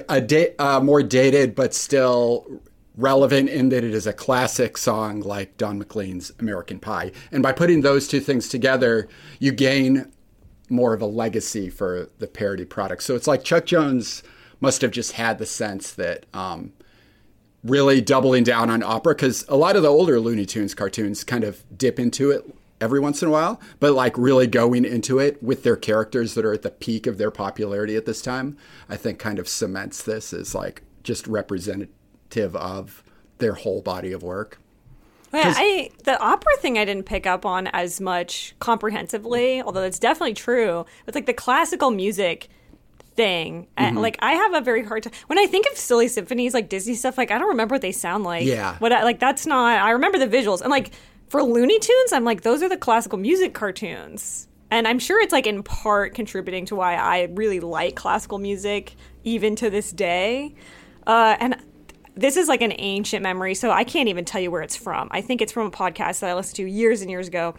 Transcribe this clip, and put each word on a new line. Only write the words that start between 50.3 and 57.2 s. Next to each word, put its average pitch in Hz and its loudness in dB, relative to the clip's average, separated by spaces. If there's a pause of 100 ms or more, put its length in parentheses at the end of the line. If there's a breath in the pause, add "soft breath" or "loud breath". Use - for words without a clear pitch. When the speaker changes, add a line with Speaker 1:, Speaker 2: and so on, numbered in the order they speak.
Speaker 2:
And, - -2
like, 277 0 (380 loud breath)
for 285 2
Looney 254 4
Tunes, 494 4
I'm 247 2
like, 233 0
"Those 247 2
are 370 0
the 370 -2
classical 226 0
music 330 0
cartoons." 165 -10 (220)
And 226 0
I'm 247 0
sure 381 2
it's, 359 2
like, 262 2
in 202 -2
part 202 0
contributing 185 -8
to 208 -8
why 180 0
I 175 0